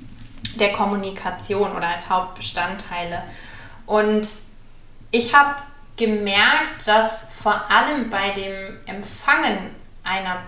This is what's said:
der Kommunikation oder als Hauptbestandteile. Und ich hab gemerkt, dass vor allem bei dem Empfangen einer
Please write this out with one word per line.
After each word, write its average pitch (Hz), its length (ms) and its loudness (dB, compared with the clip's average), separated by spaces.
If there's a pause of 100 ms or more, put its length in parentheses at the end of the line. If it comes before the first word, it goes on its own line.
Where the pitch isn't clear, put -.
(580)
der 202 140 4
Kommunikation 196 1040 -2
oder 165 120 -2
als 175 200 -6
Hauptbestandteile. 185 1120 -4 (640)
Und 214 420 4 (840)
ich 233 240 4
hab 285 280 6 (360)
gemerkt, 214 880 2
dass 220 440 4
vor - 400 0
allem 240 380 4
bei 196 220 0
dem 190 560 -8
Empfangen 220 720 0 (440)
einer 185 460 -4